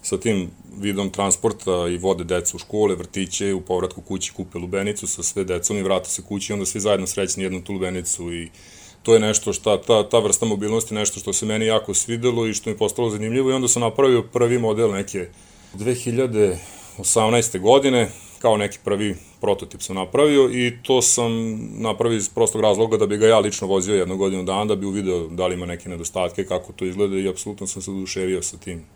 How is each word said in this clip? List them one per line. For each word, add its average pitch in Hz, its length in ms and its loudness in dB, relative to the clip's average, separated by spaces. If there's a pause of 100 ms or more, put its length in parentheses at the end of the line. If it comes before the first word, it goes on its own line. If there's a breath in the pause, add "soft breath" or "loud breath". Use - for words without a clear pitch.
sa - 140 -4
tim 95 320 -2 (300)
vidom 98 300 -2
transporta 95 760 0
i 87 100 -2
vode 87 260 0
decu 87 340 -2
u - 20 -12
škole, 104 360 0
vrtiće, 95 580 -4
u 92 80 -4
povratku 90 400 -4
kući - 320 -8
kupe 92 240 -10
lubenicu 98 500 -4
sa - 160 -6
sve 98 200 -4
decom 90 340 -2
i 98 60 -2
vrate 95 260 0
se - 120 -6
kući 101 300 -8
i - 20 -2
onda 98 120 -4
svi - 140 -6
zajedno 95 280 2
srećni 95 360 -4
jednu 92 200 -6
tu 101 100 -8
lubenicu 90 600 -6
i 85 160 -10 (540 loud breath)
to 113 100 6
je 110 60 10
nešto 107 340 0
šta, 101 280 0
ta, 110 280 4
ta 117 100 6
vrsta 104 260 0
mobilnosti 107 480 -2
je 107 60 -2
nešto 101 200 -2
što 98 140 -6
se - 120 -2
meni 110 200 0
jako 110 280 2
svidelo 117 540 0
i 107 60 -2
što - 160 -6
mi 107 40 -4
je 98 40 -8
postalo 110 320 0
zanimljivo 113 420 0
i - 20 2
onda 127 140 0
sam 120 140 2
napravio 117 420 4
prvi 120 360 2
model 110 320 2
neke 98 360 -6 (460 loud breath)
dve 107 220 -2
hiljade 113 600 2 (400 loud breath)
osamnaeste 110 600 2
godine, 123 500 6 (300 loud breath)
kao 110 180 4
neki 101 260 -2
prvi 101 320 -2 (260 loud breath)
prototip - 400 -2
sam 95 140 -8
napravio 135 580 4
i 123 200 0 (100)
to 127 180 4
sam 117 300 2 (500)
napravio 113 360 0
iz 95 120 -4
prostog 110 320 0
razloga 110 360 4
da 104 100 4
bi 104 100 -2
ga 110 100 6
ja 110 120 8
lično 101 280 -2
vozio 98 280 2
jednu 92 220 0
godinu 95 260 0
dana, 98 220 -2
da 107 100 2
bi 95 100 -6
uvideo 92 420 -2
da 87 200 -2
li 90 80 -2
ima 90 100 -6
neke 87 240 -10
nedostatke, 87 560 -4
kako 90 280 -6
to - 120 -6
izgleda 98 320 0
i 95 120 -2
apsolutno 98 380 -10
sam 95 140 -10
se 98 100 -10
oduševio 92 500 -4
sa - 160 -10
tim 85 260 -12 (120)